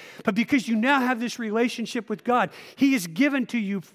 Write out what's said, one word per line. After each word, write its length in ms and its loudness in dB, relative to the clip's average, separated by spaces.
But 100 0
because 340 0
you 100 0
now 240 4
have 180 0
this 180 -6
relationship 720 -2
with 140 -6
God, 280 2
he 180 4
has 120 0
given 420 0
to 120 -4
you, 240 -4